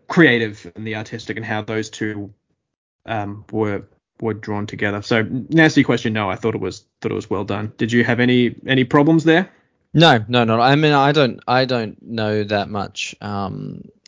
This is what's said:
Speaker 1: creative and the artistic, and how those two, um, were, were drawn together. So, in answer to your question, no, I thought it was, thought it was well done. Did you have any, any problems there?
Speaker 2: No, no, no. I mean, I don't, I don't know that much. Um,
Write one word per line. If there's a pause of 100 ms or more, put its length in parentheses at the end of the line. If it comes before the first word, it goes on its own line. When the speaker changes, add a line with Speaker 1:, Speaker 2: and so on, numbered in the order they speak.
Speaker 1:
creative
and
the
artistic,
and
how
those
two, (720)
um,
were, (380)
were
drawn
together.
So,
in
answer
to
your
question,
no,
I
thought
it
was, (160)
thought
it
was
well
done.
Did
you
have
any, (100)
any
problems
there? (420)
Speaker 2:
No,
no,
no.
I
mean,
I
don't,
I
don't
know
that
much.
Um, (260)